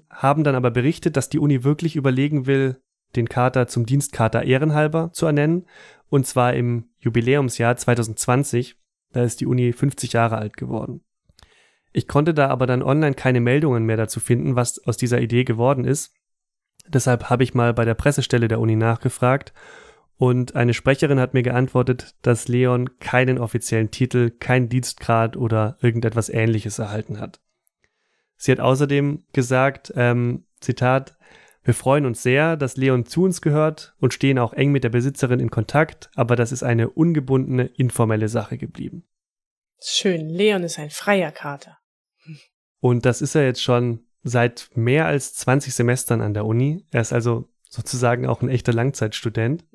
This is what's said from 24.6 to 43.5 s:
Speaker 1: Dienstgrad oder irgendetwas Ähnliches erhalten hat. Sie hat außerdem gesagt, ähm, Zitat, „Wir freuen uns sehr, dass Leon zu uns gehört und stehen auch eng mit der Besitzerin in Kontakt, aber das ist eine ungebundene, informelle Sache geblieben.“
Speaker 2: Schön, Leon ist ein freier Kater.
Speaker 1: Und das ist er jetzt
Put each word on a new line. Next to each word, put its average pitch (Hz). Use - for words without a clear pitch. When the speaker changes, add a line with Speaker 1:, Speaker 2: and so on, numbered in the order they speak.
Speaker 1:
Dienstgrad 117
oder 110
irgendetwas 117
Ähnliches 113
erhalten 107
hat. 95
Sie -
hat 131
außerdem 143
gesagt, 131
ähm, 120
Zitat, 127
„Wir 127
freuen 143
uns 117
sehr, 151
dass 131
Leon 131
zu 175
uns 185
gehört 156
und 127
stehen 139
auch 120
eng 143
mit 139
der 120
Besitzerin 123
in 123
Kontakt, -
aber 120
das 117
ist -
eine 117
ungebundene, 135
informelle 110
Sache 113
geblieben.“ -
Speaker 2:
Schön, 165
Leon 190
ist 165
ein 151
freier 185
Kater. -
Speaker 1:
Und 123
das 123
ist 147
er 151
jetzt 127